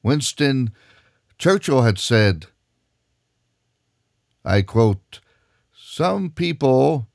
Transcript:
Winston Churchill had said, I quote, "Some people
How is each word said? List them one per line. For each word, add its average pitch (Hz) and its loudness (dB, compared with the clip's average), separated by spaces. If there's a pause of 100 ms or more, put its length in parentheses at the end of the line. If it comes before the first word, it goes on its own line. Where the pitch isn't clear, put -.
Winston 135 -2 (680)
Churchill 165 0
had 110 2
said, 104 0 (2000)
I 98 2
quote, 107 -2 (540)
"Some 185 -6
people 143 0